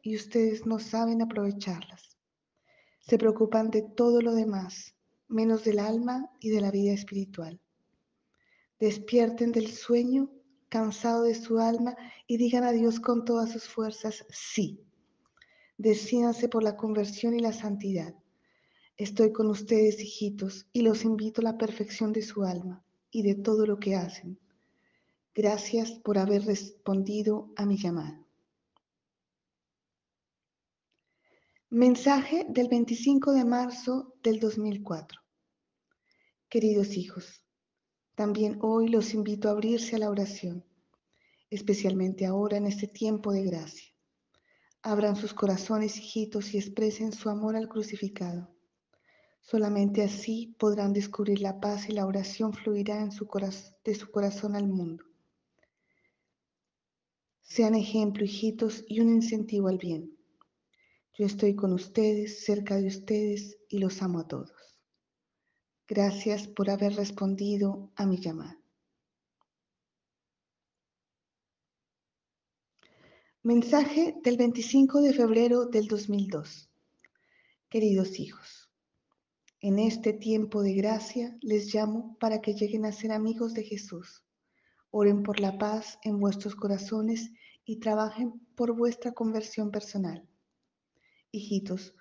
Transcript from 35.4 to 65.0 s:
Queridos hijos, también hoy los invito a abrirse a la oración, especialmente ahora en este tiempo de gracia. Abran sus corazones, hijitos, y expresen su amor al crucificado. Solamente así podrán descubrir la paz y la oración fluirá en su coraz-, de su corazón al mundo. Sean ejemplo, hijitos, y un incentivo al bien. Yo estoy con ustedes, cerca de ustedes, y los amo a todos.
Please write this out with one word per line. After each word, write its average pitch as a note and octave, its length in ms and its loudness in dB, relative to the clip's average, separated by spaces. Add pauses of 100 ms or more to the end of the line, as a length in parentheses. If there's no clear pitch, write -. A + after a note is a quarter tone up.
Queridos G#3 480 2
hijos, - 440 -12 (720)
también G#3 460 0
hoy A3+ 280 2
los A3 260 2
invito G#3 340 0
a G#3 40 4
abrirse A3+ 440 0
a A3 40 0
la G#3+ 100 0
oración, F#3+ 520 -4 (840)
especialmente G3 800 0
ahora G3+ 320 0
en G#3 80 -2
este G3+ 200 -4
tiempo G#3 460 -2
de G3 120 0
gracia. E3 440 -6 (920)
Abran G#3 340 2
sus G#3 160 -6
corazones, G#3 640 0
hijitos, G#3 560 -6
y G#3 60 -2
expresen G#3+ 540 -2
su G#3+ 180 -6
amor G#3+ 260 -2
al A3 100 -4
crucificado. G3 880 -6 (880)
Solamente G#3 600 2
así A3 560 -4
podrán G#3 340 2
descubrir G3+ 480 0
la G3 200 -4
paz G#3 280 -4
y A3+ 40 -4
la G3+ 120 -2
oración G3 480 -2
fluirá G#3 480 -2
en G#3 100 -4
su G#3 160 -10
coraz-, G3 480 -8 (100)
de G#3+ 100 0
su - 160 -14
corazón G3+ 440 -2
al G3+ 140 0
mundo. F3 340 -4 (2500)
Sean A3 340 2
ejemplo, G#3 480 0
hijitos, G#3+ 640 -2
y G#3+ 140 -2
un A#3 80 6
incentivo A3 600 2
al F#3 100 0
bien. E3+ 360 -6 (1000)
Yo G#3 100 0
estoy G3+ 320 2
con G3 160 2
ustedes, G#3 720 0
cerca G3+ 320 0
de G3 100 2
ustedes, G#3 720 -2 (140)
y G3+ 80 -4
los F#3+ 240 -2
amo F3 180 -2
a D#3+ 80 -8
todos. - 500 -14 (1080)